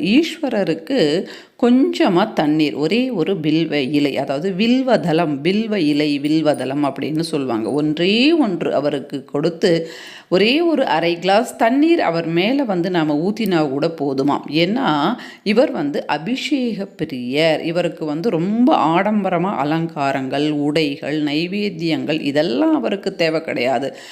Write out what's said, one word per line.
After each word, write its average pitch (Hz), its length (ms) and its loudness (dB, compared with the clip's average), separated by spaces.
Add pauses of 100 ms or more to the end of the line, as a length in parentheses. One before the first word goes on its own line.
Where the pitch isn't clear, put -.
ஈஸ்வரருக்கு 247 880 0 (600)
கொஞ்சமா 247 720 4
தண்ணீர், 151 420 2
ஒரே 196 340 0
ஒரு 196 300 0
பில்வ 160 340 0 (180)
இலை, 143 260 2
அதாவது 143 340 -2
வில்வதளம், 175 920 2
பில்வ 208 360 0
இலை, 147 400 0
வில்வதளம் 147 640 0
அப்படின்னு 139 360 -2
சொல்லுவாங்க. 127 520 -2
ஒன்றே 170 600 2
ஒன்று 214 440 0
அவருக்கு 139 500 -2
கொடுத்து 165 480 0 (560)
ஒரே 220 320 4
ஒரு 311 240 2
அரை 165 340 0
கிளாஸ் 196 360 2
தண்ணீர் 294 460 4
அவர் 165 260 0
மேல 202 360 2
வந்து 190 260 -2
நாம 156 260 0
ஊத்தினா 175 540 0
கூட 143 180 0
போதுமாம். 143 640 -2
ஏன்னா 185 380 0 (540)
இவர் 214 280 2
வந்து 151 360 -4
அபிஷேக 214 800 -2 (100)
பிரியர். 143 640 0
இவருக்கு 165 440 -2
வந்து 156 240 -2
ரொம்ப 208 380 2 (200)
ஆடம்பரமா 185 680 0
அலங்காரங்கள், 143 960 -2
உடைகள், 147 720 -2
நைவேத்தியங்கள் 160 1000 -2
இதெல்லாம் 214 540 0
அவருக்கு 208 400 -2
தேவை 160 260 0
கிடையாது. 131 480 -2 (220)